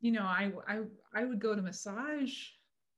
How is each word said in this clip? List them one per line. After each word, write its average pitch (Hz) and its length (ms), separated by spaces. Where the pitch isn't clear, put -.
you 233 100
know, 220 120
I, 190 280
I, 208 120
I 214 120
would 247 140
go 214 160
to 208 60
massage, 240 720